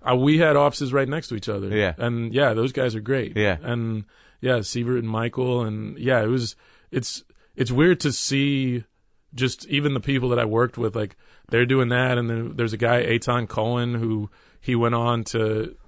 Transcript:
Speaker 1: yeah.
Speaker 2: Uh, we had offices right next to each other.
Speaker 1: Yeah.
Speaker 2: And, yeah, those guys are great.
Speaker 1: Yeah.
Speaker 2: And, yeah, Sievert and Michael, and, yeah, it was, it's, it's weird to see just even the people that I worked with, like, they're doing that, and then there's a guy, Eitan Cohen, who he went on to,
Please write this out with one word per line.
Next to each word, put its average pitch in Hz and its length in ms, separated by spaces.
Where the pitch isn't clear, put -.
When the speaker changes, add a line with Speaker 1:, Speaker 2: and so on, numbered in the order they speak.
Speaker 1:
yeah. 127 100
Speaker 2:
Uh, 127 40
we 147 220
had 156 180
offices 143 360
right 139 160
next 147 200
to 123 80
each 101 120
other. 98 200
Speaker 1:
Yeah. 101 300
Speaker 2:
And, 117 340
yeah, 127 220
those 120 180
guys 127 220
are 113 60
great. 123 360
Speaker 1:
Yeah. 104 260
Speaker 2:
And, 113 420
yeah, 123 200
Sievert 120 400
and 113 80
Michael, 120 540
and, 107 360
yeah, 120 240
it 107 60
was, 120 280
it's, - 340
it's 120 140
weird 156 300
to 143 120
see 135 720
just 123 320
even 143 280
the 127 60
people 131 300
that 120 80
I 117 80
worked 117 320
with, 113 180
like, 107 200
they're 120 160
doing 131 240
that, 123 280
and 117 120
then 117 260
there's 117 160
a 107 60
guy, 120 260
Eitan 120 440
Cohen, 120 460
who 110 360
he 127 140
went 117 200
on 117 300
to, 110 520